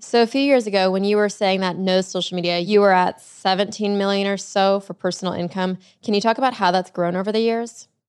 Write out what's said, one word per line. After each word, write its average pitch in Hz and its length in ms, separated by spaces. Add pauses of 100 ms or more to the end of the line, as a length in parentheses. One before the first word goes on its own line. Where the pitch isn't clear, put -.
So 233 220
a 226 40
few 269 140
years 269 280
ago, 190 240
when 190 100
you 202 140
were 208 120
saying 196 320
that 185 160
no 190 240
social 185 360
media, 175 240
you 202 200
were 202 120
at 180 280
seventeen 202 800
million 196 300
or 202 80
so 196 420
for 196 160
personal 180 400
income. 180 440 (260)
Can 214 100
you 208 60
talk 226 180
about 254 160
how 185 160
that's 185 220
grown 175 240
over 190 160
the 220 80
years? 226 480 (200)